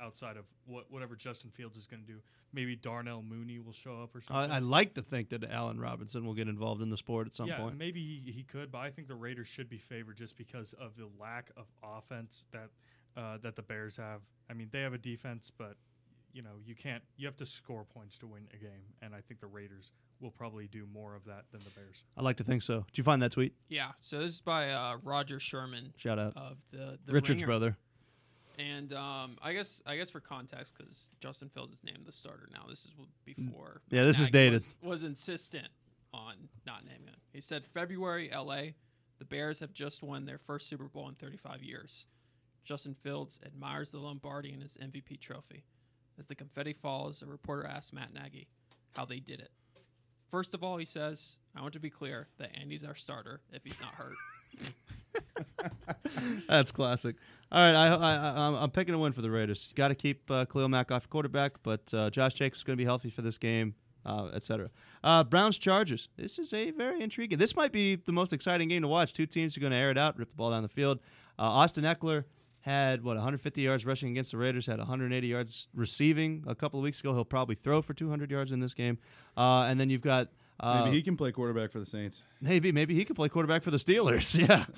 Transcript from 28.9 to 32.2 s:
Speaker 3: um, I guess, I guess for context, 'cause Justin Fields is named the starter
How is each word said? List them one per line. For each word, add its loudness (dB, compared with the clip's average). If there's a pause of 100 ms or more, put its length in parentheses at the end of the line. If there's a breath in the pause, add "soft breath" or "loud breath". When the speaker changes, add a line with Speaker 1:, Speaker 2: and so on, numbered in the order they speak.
Speaker 3:
um, -8
I -6
guess, -6
I -6
guess -6
for -12
context, -14
'cause -18
Justin -12
Fields -14
is -20
named -14
the -16
starter -16